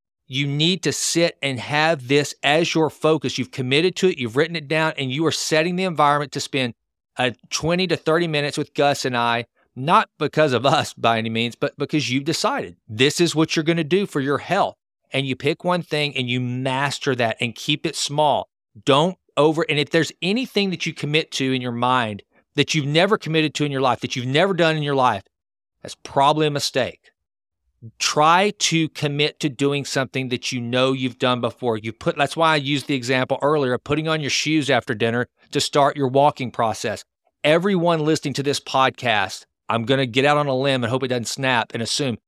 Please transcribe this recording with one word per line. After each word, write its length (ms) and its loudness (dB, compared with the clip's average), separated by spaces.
You 200 -2
need 360 0
to 100 0
sit 480 0
and 200 -4
have 480 0
this 340 2
as 320 2
your 160 2
focus. 480 0
You've 140 -6
committed 440 0
to 140 2
it, 80 -4
you've 180 -4
written 200 0
it 100 -10
down, 320 0
and 140 -4
you 120 -2
are 80 2
setting 440 0
the 80 -2
environment 480 2
to 80 -6
spend, 340 -4
uh, 140 0
twenty 380 -2
to 100 0
thirty 300 0
minutes 320 -4
with 160 -6
Gus 300 0
and 120 -2
I, 300 0
not 420 2
because 340 2
of 140 2
us 260 2
by 240 2
any 140 -4
means, 240 -2
but 240 -6
because 320 -2
you've 140 0
decided 520 -4
this 320 2
is 160 2
what 180 2
you're 80 0
gonna 220 0
do 200 0
for 160 -4
your 180 0
health. 360 -2
And 160 0
you 80 -2
pick 260 -2
one 200 -2
thing 340 -2
and 120 -4
you 120 -2
master 720 -2
that 260 0
and 140 -4
keep 320 -4
it 80 -6
small. 540 0
Don't 320 4
over, 320 4
and 100 0
if 120 -2
there's 200 2
anything 500 -2
that 160 -6
you 60 -4
commit 380 -2
to 220 -2
in 100 -2
your 80 -4
mind 520 0
that 180 0
you've 120 0
never 300 2
committed 380 -2
to 100 -2
in 60 -4
your 120 -2
life, 180 2
that 160 -6
you've 100 -6
never 260 2
done 240 2
in 60 -2
your 140 -2
life, 260 2
that's 200 -14
probably 440 2
a 40 0
mistake. 600 -4
Try 600 2
to 300 0
commit 520 -2
to 80 -2
doing 360 -2
something 460 -4
that 200 -6
you 100 -4
know 320 2
you've 260 -4
done 220 0
before. 360 -2
You 160 -6
put, 240 -4
that's 200 0
why 180 4
I 20 2
used 320 -2
the 60 0
example 480 0
earlier 320 2
of 100 -6
putting 240 -2
on 120 -2
your 100 -4
shoes 400 0
after 240 2
dinner 340 0
to 80 0
start 360 2
your 120 0
walking 420 2
process. 540 -4
Everyone 560 2
listening 340 0
to 80 -4
this 160 -2
podcast, 840 0
I'm 160 0
gonna 220 2
get 180 2
out 140 4
on 80 0
a 100 0
limb 260 0
and 80 -2
hope 120 -2
it 60 -4
doesn't 200 -4
snap 460 0
and 80 -2
assume 340 -2